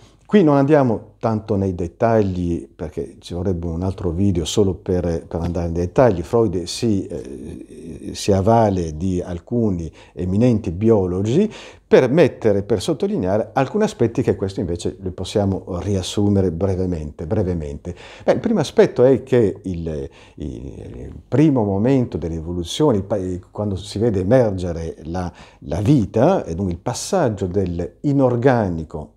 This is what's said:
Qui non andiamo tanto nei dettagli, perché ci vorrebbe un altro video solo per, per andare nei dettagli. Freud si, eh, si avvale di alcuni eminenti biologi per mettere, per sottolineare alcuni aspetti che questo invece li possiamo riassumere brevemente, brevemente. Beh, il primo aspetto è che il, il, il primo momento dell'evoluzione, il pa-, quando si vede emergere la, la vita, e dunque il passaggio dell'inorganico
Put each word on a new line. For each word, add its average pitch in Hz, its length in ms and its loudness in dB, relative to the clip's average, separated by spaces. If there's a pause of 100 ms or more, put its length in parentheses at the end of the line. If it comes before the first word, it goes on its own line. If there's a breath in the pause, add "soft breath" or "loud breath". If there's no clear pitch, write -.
(260 soft breath)
Qui 208 180 4
non 147 120 4
andiamo 139 540 2 (100)
tanto 110 360 -2
nei 98 200 0
dettagli, 90 1000 0
perché 78 460 -10
ci - 140 -14
vorrebbe 87 340 -4
un 85 160 -4
altro 92 280 -4
video 87 340 0
solo 95 280 2
per, 87 540 -2
per 85 140 -4
andare 85 260 -2
nei 85 180 -2
dettagli. 101 360 4
Freud 95 420 0
si, 98 440 -2
eh, 71 1040 -14
si - 180 -2
avvale 95 640 4
di 90 260 -2
alcuni 90 680 -4 (220 loud breath)
eminenti 101 580 0
biologi 107 800 2 (380 loud breath)
per 151 220 8
mettere, 117 500 4
per 98 220 0
sottolineare 147 680 -2
alcuni 135 320 0
aspetti 117 380 0
che 110 140 2
questo 98 240 -6
invece 87 400 -4
li 95 100 -8
possiamo 98 560 -2 (140)
riassumere 98 720 0
brevemente, 87 760 -4
brevemente. 87 680 -4 (280 loud breath)
Beh, 190 100 2
il - 60 0
primo 220 200 0
aspetto 156 440 2
è 135 200 4
che 120 400 2
il, 80 440 -6 (280 loud breath)
il, - 100 -10
il 65 720 -12 (120)
primo 135 360 4
momento 113 540 2
dell'evoluzione, 87 800 -2
il 95 60 -2
pa-, 107 140 -4 (320)
quando 104 260 -4
si - 220 -10
vede 104 220 2
emergere 92 840 0
la, 87 280 -6 (280 loud breath)
la 82 200 -4
vita, 131 640 2
e 85 80 -6
dunque 90 200 -2
il 82 60 -8
passaggio 120 680 -2
dell'inorganico 98 1700 0